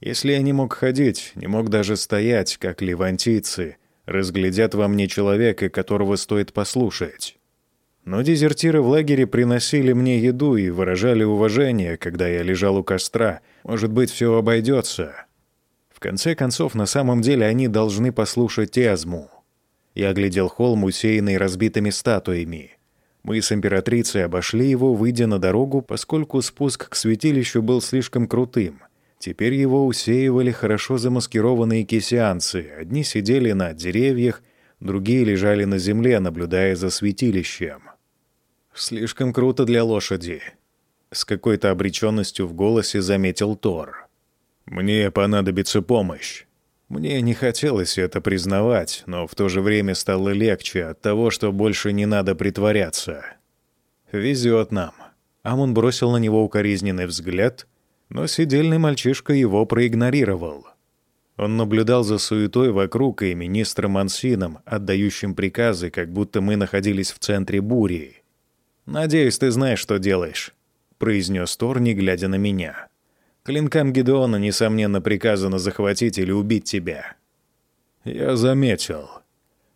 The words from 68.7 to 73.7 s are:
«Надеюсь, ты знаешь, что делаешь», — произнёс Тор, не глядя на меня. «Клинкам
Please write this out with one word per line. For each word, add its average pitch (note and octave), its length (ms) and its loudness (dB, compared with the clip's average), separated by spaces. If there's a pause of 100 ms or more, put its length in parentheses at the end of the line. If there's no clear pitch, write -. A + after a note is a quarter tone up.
«Надеюсь, D3+ 540 0
ты C3 140 2
знаешь, B2 260 2
что G#2 200 -2
делаешь», — F#2 540 -2 (460)
произнёс G2 580 -2
Тор, B2 240 -2
не A#2 140 2
глядя F#2+ 320 0
на F#2+ 80 -2
меня. F#2+ 540 -4 (560)
«Клинкам D3 480 0